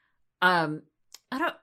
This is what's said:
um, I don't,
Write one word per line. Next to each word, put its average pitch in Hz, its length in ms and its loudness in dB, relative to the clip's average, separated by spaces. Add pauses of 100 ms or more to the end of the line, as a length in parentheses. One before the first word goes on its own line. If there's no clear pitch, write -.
(420)
um, 165 420 2 (500)
I 254 40 -6
don't, 330 260 -4